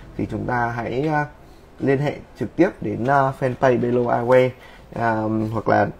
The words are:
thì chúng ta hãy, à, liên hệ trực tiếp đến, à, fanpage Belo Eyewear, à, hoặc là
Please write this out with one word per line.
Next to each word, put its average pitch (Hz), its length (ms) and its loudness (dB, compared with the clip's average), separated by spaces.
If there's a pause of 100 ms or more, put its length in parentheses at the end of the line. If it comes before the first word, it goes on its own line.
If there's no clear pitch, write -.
(160)
thì 104 140 -6
chúng 104 160 -6
ta 120 300 -2
hãy, 120 320 -4
à, 147 180 0 (540)
liên 135 180 2
hệ 143 180 -2 (240)
trực - 160 -8
tiếp 180 140 4 (100)
đến, 107 260 -4
à, 135 340 2
fanpage 127 400 2
Belo 120 200 0
Eyewear, 123 480 4 (460)
à, 113 280 -2 (300)
hoặc 110 160 -2
là 104 180 4 (140)